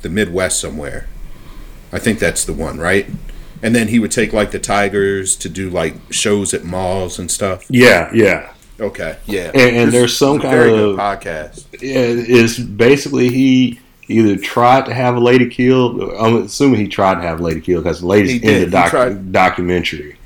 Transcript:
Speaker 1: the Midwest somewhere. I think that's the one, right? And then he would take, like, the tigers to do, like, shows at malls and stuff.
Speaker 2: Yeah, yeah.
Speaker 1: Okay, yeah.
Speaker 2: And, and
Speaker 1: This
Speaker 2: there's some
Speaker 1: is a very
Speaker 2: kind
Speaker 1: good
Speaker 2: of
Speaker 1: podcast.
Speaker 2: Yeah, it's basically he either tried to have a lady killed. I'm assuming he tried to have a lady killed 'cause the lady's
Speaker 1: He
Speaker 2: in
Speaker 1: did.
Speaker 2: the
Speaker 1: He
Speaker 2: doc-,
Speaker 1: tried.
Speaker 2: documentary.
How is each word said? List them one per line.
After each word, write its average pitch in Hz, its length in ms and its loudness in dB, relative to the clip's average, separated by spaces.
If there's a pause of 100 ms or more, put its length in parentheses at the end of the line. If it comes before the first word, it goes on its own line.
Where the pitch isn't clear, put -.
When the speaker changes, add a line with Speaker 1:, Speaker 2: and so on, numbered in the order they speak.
Speaker 1:
the 90 80 -10
Midwest 90 500 -2
somewhere. 71 480 -10 (880)
I 85 60 -6
think 107 200 -2
that's - 280 -2
the 80 80 -6
one, 71 240 -8
right? 92 280 0 (580)
And 113 120 0
then 113 120 0
he 113 120 2
would 104 100 -2
take, 110 220 -2
like, 104 180 0
the 98 80 -8
tigers 98 760 -2
to - 120 -12
do, 92 220 -8
like, 82 240 -4 (160)
shows 104 420 -2
at 92 120 -6
malls 92 560 -4
and - 100 -8
stuff. 92 380 -4
Speaker 2:
Yeah, 117 440 4
yeah. 98 380 2 (300)
Speaker 1:
Okay, 98 460 -8
yeah. 92 280 -6
Speaker 2:
And, - 20 0 (200)
and 120 120 4
Speaker 1:
This 117 40 2
Speaker 2:
there's 120 240 2
some 143 240 2
Speaker 1:
is - 40 -4
a 135 40 -4
very 123 220 4
Speaker 2:
kind 110 100 4
Speaker 1:
good 104 140 2
Speaker 2:
of 92 40 -4
Speaker 1:
podcast. 95 680 -8 (100)
Speaker 2:
Yeah, 131 260 -4 (380)
it's 117 200 2
basically 123 680 2
he 127 500 2 (300)
either 107 280 2
tried 123 500 2
to 120 80 -8
have 123 200 0
a 120 60 -2
lady 123 280 4
killed. 123 520 2 (180)
I'm 113 280 4
assuming 127 340 2
he 98 80 -2
tried 95 280 2
to 82 40 -8
have 82 180 -4
a 85 60 -6
lady 80 160 -4
killed 85 240 -2
'cause 82 160 -4
the 87 60 -8
lady's 101 260 4
Speaker 1:
He 120 60 -2
Speaker 2:
in 117 40 -4
Speaker 1:
did. 98 200 4
Speaker 2:
the - 20 2
Speaker 1:
He 85 60 -2
Speaker 2:
doc-, 87 200 2
Speaker 1:
tried. 95 400 -2
Speaker 2:
documentary. 90 960 -2